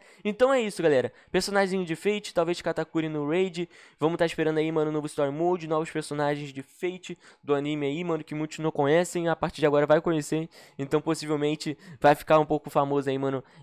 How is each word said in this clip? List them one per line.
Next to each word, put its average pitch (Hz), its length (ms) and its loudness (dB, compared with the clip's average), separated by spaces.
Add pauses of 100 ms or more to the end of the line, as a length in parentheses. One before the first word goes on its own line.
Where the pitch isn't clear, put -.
(240)
Então 247 300 2
é 262 80 4
isso, 208 200 -4
galera. 131 300 4 (180)
Personagemzinho 190 540 0
de 160 140 -4
Fate, 208 360 -4
talvez 170 280 0
Katakuri 160 480 -2
no 151 180 -4
Raid. 175 400 -2 (320)
Vamos 165 180 2
tá 170 80 2
esperando 156 320 0
aí, 160 140 0
mano, 156 180 0
novo 151 160 -4
Story 143 280 -2
Mode, 170 340 -2
novos 160 240 -2
personagens 147 640 -4
de 156 100 -12
Fate 180 560 -10 (240)
do 139 100 0
anime 147 340 0
aí, 156 180 -4
mano, 160 180 -2
que - 100 -12
muitos 151 260 -8
não 160 120 -2
conhecem. 170 560 2
A 160 80 0
partir - 240 -6
de 143 60 4
agora 147 200 4
vai 151 140 6
conhecer. 160 480 -2 (320)
Então, 139 220 0
possivelmente, 151 760 -2 (220)
vai 147 160 6
ficar 156 240 4
um 151 60 4
pouco 151 240 -2
famoso 143 400 0
aí, 135 80 0
mano, 135 260 -2 (200)